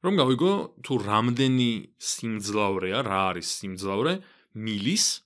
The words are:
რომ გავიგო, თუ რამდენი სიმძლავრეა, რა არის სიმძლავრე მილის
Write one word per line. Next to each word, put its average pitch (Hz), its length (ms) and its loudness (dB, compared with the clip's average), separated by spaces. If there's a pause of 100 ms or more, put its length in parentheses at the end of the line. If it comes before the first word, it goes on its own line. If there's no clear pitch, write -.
რომ 190 100 0
გავიგო, 143 380 4 (300)
თუ - 160 -4
რამდენი 120 720 2 (240)
სიმძლავრეა, 104 1040 -2
რა 98 240 0
არის 87 300 -4
სიმძლავრე 98 580 -2 (420)
მილის 110 500 -2 (200)